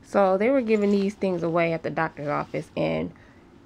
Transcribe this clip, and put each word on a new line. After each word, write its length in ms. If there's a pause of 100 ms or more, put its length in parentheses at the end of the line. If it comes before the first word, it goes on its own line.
So 340
they 140
were 120
giving 280
these 240
things 300
away 280
at 120
the 60
doctor's 360
office, 500
and 360 (540)